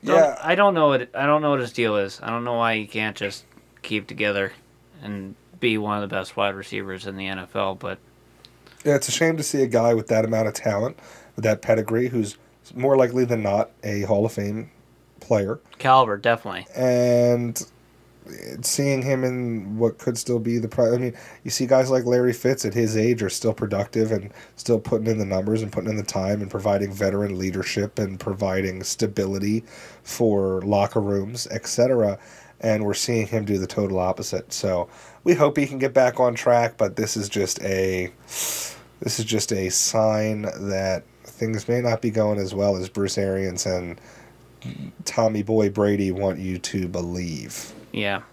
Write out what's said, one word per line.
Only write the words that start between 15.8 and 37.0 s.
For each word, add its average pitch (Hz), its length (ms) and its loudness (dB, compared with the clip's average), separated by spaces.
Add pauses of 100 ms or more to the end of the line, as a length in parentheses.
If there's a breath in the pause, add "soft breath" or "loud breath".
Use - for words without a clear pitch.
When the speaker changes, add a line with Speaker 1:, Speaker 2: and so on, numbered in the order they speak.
Speaker 1:
Caliber, 131 380 4
definitely. 104 580 -2
Speaker 2:
And 120 840 2 (1000)
seeing 139 400 0
him 131 240 0
in 117 520 -4
what 113 200 2
could 120 200 -2
still 120 220 0
be 117 180 0
the 113 120 -2
pri-, 117 240 4
I 123 40 2
mean, 123 160 -2 (300 loud breath)
you 135 80 -8
see 135 140 -2
guys 131 260 6
like 127 140 2
Larry 123 260 4
Fitz 127 320 0
at 104 100 -2
his 110 220 2
age 110 260 4
are 98 80 0
still 110 240 -2
productive 104 600 0
and 98 180 -4 (240 loud breath)
still 117 240 0
putting 107 280 -2
in 113 100 0
the 107 80 -2
numbers 98 360 0
and 107 120 -6
putting 95 160 -4
in 107 80 -2
the 101 60 -6
time 101 380 -2
and 98 80 -8
providing 101 440 0
veteran 101 440 -2
leadership 95 640 -4
and 95 200 -4
providing 95 640 -2
stability 101 800 -2 (400 loud breath)
for 98 580 0
locker 101 400 2
rooms, 101 500 -4
et - 160 -8
cetera. 120 500 2 (440 loud breath)
And 107 240 0
we're 101 80 0
seeing 113 340 -2
him 110 160 -2
do 101 140 0
the 92 100 -2
total 95 320 -2
opposite. - 540 -4
So 90 340 -2 (380 loud breath)
we 170 80 6
hope 143 240 4
he 143 100 2
can 135 120 -8
get 131 140 0
back 127 280 4
on 123 120 4
track, 120 440 2
but 95 180 0
this 110 220 -2